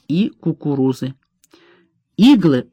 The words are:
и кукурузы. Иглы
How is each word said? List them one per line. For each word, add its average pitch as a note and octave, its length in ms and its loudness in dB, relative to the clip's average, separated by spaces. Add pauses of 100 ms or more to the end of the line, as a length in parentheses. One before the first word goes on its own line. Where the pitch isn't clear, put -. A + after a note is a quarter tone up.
и F3+ 220 -2
кукурузы. C3+ 840 -4 (1040)
Иглы F3 560 2